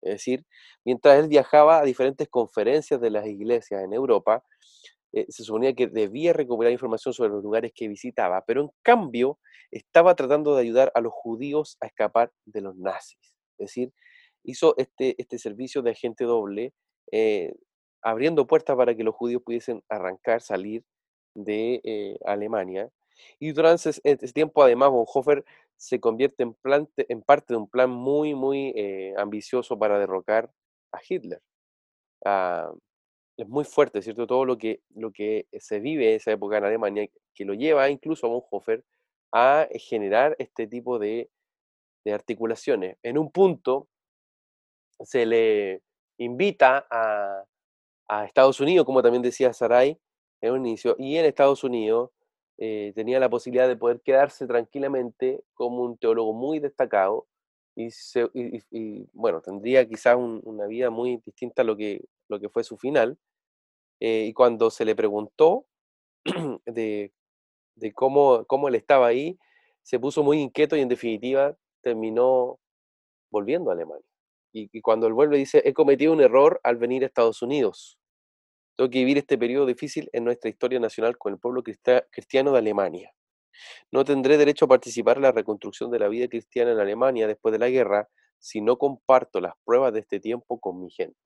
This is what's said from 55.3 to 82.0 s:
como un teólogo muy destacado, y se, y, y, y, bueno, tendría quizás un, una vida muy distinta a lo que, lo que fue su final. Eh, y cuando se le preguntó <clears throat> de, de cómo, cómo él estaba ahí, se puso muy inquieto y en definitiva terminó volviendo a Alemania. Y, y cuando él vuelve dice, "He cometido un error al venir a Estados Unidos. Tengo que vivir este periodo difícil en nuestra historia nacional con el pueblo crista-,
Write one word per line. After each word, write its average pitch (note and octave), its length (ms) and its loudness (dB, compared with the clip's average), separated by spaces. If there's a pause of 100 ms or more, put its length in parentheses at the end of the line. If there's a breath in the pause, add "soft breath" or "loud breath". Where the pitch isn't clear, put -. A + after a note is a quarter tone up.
como B2 280 -6
un A#2+ 140 -6
teólogo A2+ 360 0
muy C3+ 260 -6
destacado, A2 680 -2 (480)
y A#2 160 -10
se, - 440 -4
y, A#2+ 240 -10
y, - 120 -16
y, G#2+ 420 -14
bueno, G2+ 280 -2
tendría A2 480 0
quizás A#2+ 280 0
un, A#2 280 -6
una G#2+ 220 -10
vida A#2 240 -4
muy A#2 340 -6
distinta A#2+ 380 -8
a - 20 2
lo A2 120 -2
que, G#2 280 -10 (240)
lo G#2 100 -8
que G#2 120 -12
fue A#2 140 -4
su A2 120 -16
final. C3+ 400 -2 (840)
Eh, A2+ 300 -2
y A2+ 40 -10
cuando A#2 380 4
se - 140 -6
le G#2+ 100 0
preguntó A2 720 0 (600)
<clears throat> D#3+ 420 -8
de, G#2+ 460 -6 (640)
de A2+ 180 -10
cómo, C3+ 520 4
cómo C#3 220 -2
él B2 60 0
estaba B2+ 320 4
ahí, C#3+ 320 -2 (440)
se - 160 -4
puso C#3+ 240 -2
muy D3 180 4
inquieto C#3 360 0
y D3 40 2
en B2+ 80 0
definitiva B2 680 -2 (260)
terminó B2 760 0 (720)
volviendo A#2 400 -2
a F2+ 40 0
Alemania. D#2+ 300 -10 (480)
Y, G#2+ 180 -12
y A2 120 -16
cuando A2+ 240 2
él A2 80 2
vuelve C#3+ 240 2
dice, C#3 260 2
"He C#3+ 80 4
cometido C#3 400 4
un D#3 80 2
error C#3 420 6
al B2 140 0
venir B2 260 -2
a C3+ 40 0
Estados A#2 360 0
Unidos. B2 560 -4 (800)
Tengo C3 140 0
que B2+ 80 -2
vivir C3+ 200 2
este C#3 200 -2
periodo B2+ 280 0
difícil C#3 460 -6
en A#2+ 120 -4
nuestra A#2 260 -4
historia B2 280 -4
nacional A2+ 380 -2
con G2+ 160 -8
el F#2+ 60 -10
pueblo B2 240 -6
crista-, A#2+ 480 0